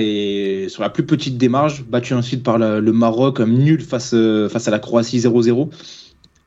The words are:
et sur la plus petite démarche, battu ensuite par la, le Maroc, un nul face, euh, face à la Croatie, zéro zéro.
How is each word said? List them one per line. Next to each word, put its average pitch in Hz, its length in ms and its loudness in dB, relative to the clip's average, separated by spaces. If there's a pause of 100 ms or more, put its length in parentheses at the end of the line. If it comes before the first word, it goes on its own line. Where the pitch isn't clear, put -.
et 101 680 -2
sur - 140 -10
la 101 80 -2
plus 151 160 -4
petite 139 320 -2
démarche, 139 460 0
battu 117 280 -4
ensuite 123 300 -4
par 113 160 0
la, 110 220 0
le 110 120 2
Maroc, 117 480 2
un 110 60 2
nul 143 340 4
face, 123 320 -6
euh, 110 380 2
face 113 180 -4
à - 20 0
la 107 80 0
Croatie, 117 420 -2
zéro 120 200 2
zéro. 120 300 2 (760)